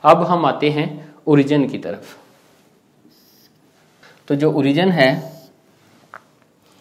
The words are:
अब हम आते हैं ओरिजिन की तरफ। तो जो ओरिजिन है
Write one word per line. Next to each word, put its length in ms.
अब 200
हम 220
आते 240
हैं 180
ओरिजिन 420
की 120
तरफ। 360
तो 60
जो 180
ओरिजिन 380
है 200